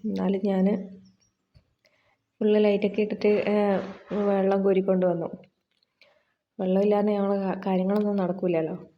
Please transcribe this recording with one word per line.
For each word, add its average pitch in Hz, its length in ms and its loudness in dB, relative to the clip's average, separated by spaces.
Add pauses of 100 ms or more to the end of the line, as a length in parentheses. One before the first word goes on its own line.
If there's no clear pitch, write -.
എന്നാലും 190 340 -2
ഞാൻ 190 220 2 (1700)
ഫുൾ 214 220 2
ലൈറ്റൊക്കെ 208 440 2
ഇട്ടിട്ട്, 208 320 0 (140)
ഏ, 202 80 2 (720)
വെള്ളം 196 340 2
കോരിക്കൊണ്ട് 190 420 2
വന്നു. 170 260 -2 (1300)
വെള്ളമില്ലാതെ 208 520 2
ഞങ്ങളെ 202 280 0
കാ-, 190 260 -4
കാര്യങ്ങളൊന്നും 196 500 0
നടക്കൂലല്ലോ. 175 640 -2 (200)